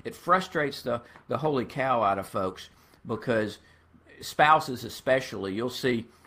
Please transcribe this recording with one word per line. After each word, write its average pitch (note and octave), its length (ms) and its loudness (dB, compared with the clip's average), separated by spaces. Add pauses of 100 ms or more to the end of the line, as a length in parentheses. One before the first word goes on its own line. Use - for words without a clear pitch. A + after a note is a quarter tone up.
It A2+ 120 -10
frustrates E3 640 0
the, A#2+ 180 -2 (280)
the A#2 100 -2
holy C3+ 260 0
cow C3 380 -2
out G2 160 4
of F#2+ 100 -6
folks F#2+ 420 -4 (360)
because A2 540 -2 (600)
spouses D3 600 4
especially, G#2+ 720 -2
you'll A2+ 160 -2
see A#2+ 380 -2 (200)